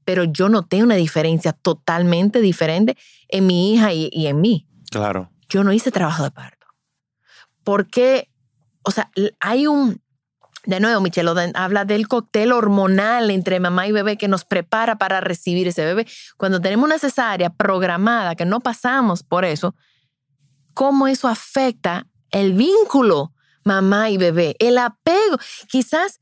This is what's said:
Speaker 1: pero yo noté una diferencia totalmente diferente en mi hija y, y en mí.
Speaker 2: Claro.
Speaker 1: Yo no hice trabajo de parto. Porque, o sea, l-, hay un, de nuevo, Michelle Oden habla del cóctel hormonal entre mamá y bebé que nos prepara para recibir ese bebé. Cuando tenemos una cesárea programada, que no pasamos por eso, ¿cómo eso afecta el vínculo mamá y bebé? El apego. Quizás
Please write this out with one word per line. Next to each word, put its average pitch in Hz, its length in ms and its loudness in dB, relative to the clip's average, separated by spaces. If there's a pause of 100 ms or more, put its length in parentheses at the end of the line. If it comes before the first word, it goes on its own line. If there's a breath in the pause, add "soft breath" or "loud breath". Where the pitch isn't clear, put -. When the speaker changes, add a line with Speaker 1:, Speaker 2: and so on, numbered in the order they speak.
Speaker 1:
pero 180 220 0
yo 170 240 0
noté 202 340 2
una 233 120 4
diferencia 160 580 0
totalmente 175 880 0
diferente 185 560 2 (320 soft breath)
en 190 180 0
mi 180 260 2
hija 214 200 4
y, 160 180 -4
y 156 160 -2
en 147 140 0
mí. 208 260 2 (220)
Speaker 2:
Claro. 98 400 -4 (180)
Speaker 1:
Yo 196 160 0
no 202 80 2
hice 226 200 0
trabajo 160 320 -2
de 139 80 -4
parto. - 360 -20 (960 soft breath)
Porque, 247 680 0 (540)
o 196 80 -4
sea, - 240 -6
l-, 202 240 -2
hay 254 280 0
un, 277 340 -2 (640)
de 190 160 -2
nuevo, 220 180 2
Michelle 170 300 0
Oden 175 260 0
habla 196 300 -2
del 208 240 -2
cóctel 226 420 0
hormonal 208 800 2
entre 185 300 -2
mamá 180 260 -2
y 214 60 0
bebé 208 240 -2
que 208 100 -4
nos 190 160 0
prepara 220 540 -2
para 190 240 -2
recibir 180 480 -4
ese 165 160 -2
bebé. 196 200 -2 (300 loud breath)
Cuando 190 240 -2
tenemos 202 260 0
una 311 140 0
cesárea 214 520 -2
programada, 190 840 -2
que 170 100 -4
no 202 140 -2
pasamos 247 640 -2
por 180 220 -2
eso, 170 280 -4 (1000)
¿cómo 269 340 2
eso 269 220 0
afecta 226 800 -4 (240)
el 196 240 2
vínculo 254 800 2 (300)
mamá 202 460 0
y 196 80 -2
bebé? 170 420 0
El 240 180 4
apego. 320 600 0 (320 loud breath)
Quizás 311 520 -2